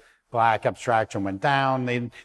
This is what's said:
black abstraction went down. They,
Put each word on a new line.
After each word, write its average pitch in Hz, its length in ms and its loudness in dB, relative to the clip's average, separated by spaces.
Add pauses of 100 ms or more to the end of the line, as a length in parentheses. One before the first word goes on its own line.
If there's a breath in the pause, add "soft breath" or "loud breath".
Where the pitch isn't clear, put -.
(300 soft breath)
black 113 340 2
abstraction 110 580 0
went 98 180 -4
down. 135 440 0
They, 123 260 -2 (140 loud breath)